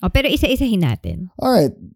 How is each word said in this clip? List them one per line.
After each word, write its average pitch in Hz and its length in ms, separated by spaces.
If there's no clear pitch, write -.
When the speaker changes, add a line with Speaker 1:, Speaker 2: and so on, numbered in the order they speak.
Speaker 1:
Oh, 180 80
pero 269 160
isa-isahin 254 560
natin. 165 560
Speaker 2:
All 262 120
right. 151 200